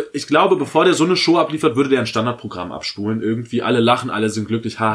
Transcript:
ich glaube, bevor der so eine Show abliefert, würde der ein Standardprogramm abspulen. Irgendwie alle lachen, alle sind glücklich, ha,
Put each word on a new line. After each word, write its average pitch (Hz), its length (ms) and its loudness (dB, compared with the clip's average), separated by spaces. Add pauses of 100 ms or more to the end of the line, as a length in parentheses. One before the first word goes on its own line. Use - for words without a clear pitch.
(140)
ich 139 140 -6
glaube, 170 300 4
bevor 156 280 2
der 180 80 4
so 147 120 2
eine 180 100 2
Show 165 220 2
abliefert, 156 380 0
würde 139 140 2
der 131 120 2
ein 113 60 -2
Standardprogramm 110 640 -4
abspulen. 107 500 -6
Irgendwie 117 400 -4
alle 120 180 0
lachen, 120 300 2
alle 107 200 -2
sind 104 180 -6
glücklich, 110 320 -4
ha, 110 160 0